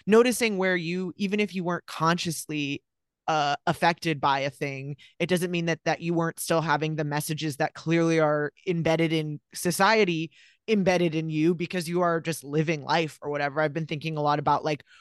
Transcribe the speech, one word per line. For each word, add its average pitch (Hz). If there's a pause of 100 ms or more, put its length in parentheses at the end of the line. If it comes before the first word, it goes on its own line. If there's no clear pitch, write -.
noticing 226
where 185
you, 175
even 202
if 185
you 185
weren't 170
consciously, 156 (440)
uh, 147 (120)
affected 165
by 139
a 139
thing, 139 (240)
it 170
doesn't 180
mean 170
that, 165
that 165
you 170
weren't 165
still 165
having 156
the 156
messages 147
that -
clearly 165
are 151 (140)
embedded 165
in 151 (140)
society, 185 (360)
embedded 180
in 160
you 156
because 156
you 175
are 170
just 160
living 147
life 156
or 147
whatever. 143
I've 151
been 160
thinking 156
a 147
lot 147
about, 147
like, 151 (180)